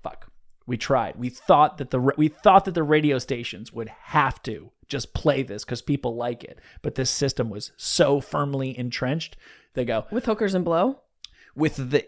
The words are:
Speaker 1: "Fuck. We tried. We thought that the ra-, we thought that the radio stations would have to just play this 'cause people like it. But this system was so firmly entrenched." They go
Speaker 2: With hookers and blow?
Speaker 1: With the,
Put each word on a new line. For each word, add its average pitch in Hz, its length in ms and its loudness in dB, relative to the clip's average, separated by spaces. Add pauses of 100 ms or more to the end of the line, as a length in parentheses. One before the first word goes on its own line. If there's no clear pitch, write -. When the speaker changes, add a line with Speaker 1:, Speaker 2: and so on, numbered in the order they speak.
Speaker 1:
"Fuck. - 300 -12 (340)
We 120 120 -4
tried. 120 400 0
We 123 120 -4
thought 151 500 4
that 131 100 -8
the 131 100 0
ra-, 131 160 2
we 151 140 4
thought 196 360 6
that 175 100 -4
the 165 80 0
radio 147 340 2
stations 117 560 -8
would 113 160 -8
have - 540 -2
to - 280 -10 (160)
just - 280 -8
play 135 260 0
this 107 240 -6
'cause - 160 -8
people 135 340 -4
like 120 280 -6
it. - 160 -18 (240)
But - 100 -4
this 131 160 -2
system 127 400 -2
was 104 260 -10
so 143 460 2
firmly 135 560 -4
entrenched." 127 580 -4 (400)
They 127 100 0
go 113 260 -2
Speaker 2:
With 240 140 -2
hookers 208 300 2
and 180 100 2
blow? 175 340 2 (560)
Speaker 1:
With 151 200 2 (160)
the, 143 160 4